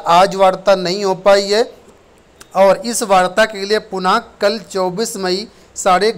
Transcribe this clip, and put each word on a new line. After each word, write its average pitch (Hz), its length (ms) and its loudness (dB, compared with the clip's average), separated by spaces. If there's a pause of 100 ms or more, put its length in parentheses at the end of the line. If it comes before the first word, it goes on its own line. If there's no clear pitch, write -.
आज 185 280 4
वार्ता 190 400 2
नहीं 185 280 -4
हो 190 120 0
पाई 202 280 4
है 202 180 0 (920)
और 190 200 4 (100)
इस 233 180 -4
वार्ता 190 400 2
के 208 200 -6
लिए 214 220 -2
पुनः 190 320 -2 (220)
कल 220 200 0
चौबीस 190 580 -6
मई 190 280 -4 (300)
साढ़े 190 420 2